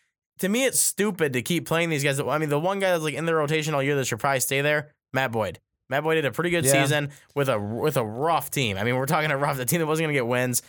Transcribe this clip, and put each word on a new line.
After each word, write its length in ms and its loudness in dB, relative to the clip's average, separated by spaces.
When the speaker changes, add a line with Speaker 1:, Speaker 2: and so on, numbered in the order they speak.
Speaker 1:
to 80 -2
me, 160 2
it's 160 0
stupid 540 0
to 80 0
keep 240 -2
playing 240 0
these 120 0
guys. 160 0
I 200 0
mean, 100 0
the 100 2
one 220 -2
guy 100 2
that's, 140 2
like, 100 -2
in 120 -4
the 80 2
rotation 400 0
all 80 2
year 120 2
that 120 0
should 120 -4
probably 220 0
stay 200 0
there, 300 0
Matt 180 2
Boyd. 300 -4
Matt 160 -2
Boyd 120 2
had 80 0
a 80 0
pretty 180 -2
good 140 0
Speaker 2:
Yeah. 80 4
Speaker 1:
season 380 2
with 160 0
a, 100 2
with 380 -2
a 60 0
rough 460 -2
team. 280 0
I 60 -2
mean, 120 2
we're 100 0
talking 240 0
a 60 0
rough, 220 0
the 80 -4
team 140 0
that 60 0
wasn't 200 0
gonna 80 -2
get 120 0
wins. 420 0